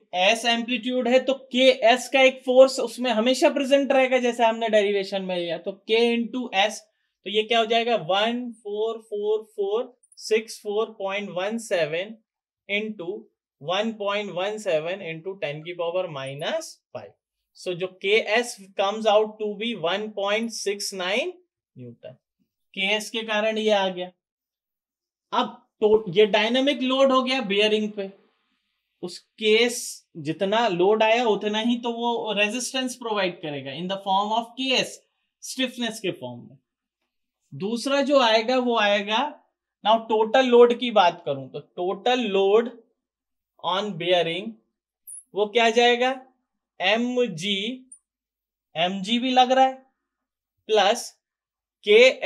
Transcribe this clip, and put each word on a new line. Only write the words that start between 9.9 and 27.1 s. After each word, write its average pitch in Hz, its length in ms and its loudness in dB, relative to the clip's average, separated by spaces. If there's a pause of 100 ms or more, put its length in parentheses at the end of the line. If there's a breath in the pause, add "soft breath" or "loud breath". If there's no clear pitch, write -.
सिक्स - 440 -4
फ़ोर 214 380 -4
पॉइंट 196 380 -6
वन 208 200 -4
सेवन 180 580 -4 (540)
into 214 380 -6 (540)
one 202 380 -4
point 202 360 -4
one 202 280 -4
seven 180 460 -4
into 165 340 -10
ten 151 220 -8
की 175 140 -10
power 170 320 -4
minus 147 600 -8 (220)
five। 113 180 -14 (460)
So 180 220 -8
जो 185 80 -4 (140)
के 202 160 2 (200)
एस 240 180 -4 (240)
comes 214 340 0
out 214 280 2
to 208 160 -6
be 233 160 -6 (140)
one 202 200 -4 (120)
point 220 360 -2
six 202 460 -6
nine 240 300 -4 (440)
Newton, 120 400 -18 (580)
के 196 220 -2
एस 214 140 -6
के 226 140 -8
कारण 214 340 -2
ये 214 140 0
आ 196 180 2
गया। 180 220 -10 (1200)
अब - 280 -2 (200)
तो 214 220 6 (140)
ये 214 100 8
dynamic 240 540 0
load 262 300 2